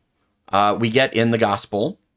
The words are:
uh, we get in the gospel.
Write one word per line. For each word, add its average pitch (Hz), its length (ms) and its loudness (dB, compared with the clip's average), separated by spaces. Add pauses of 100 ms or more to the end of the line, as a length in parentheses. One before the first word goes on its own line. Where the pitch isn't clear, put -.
(500)
uh, 101 280 2
we 117 120 -2
get 131 220 0
in 113 200 0
the 113 60 0
gospel. 107 600 -2 (180)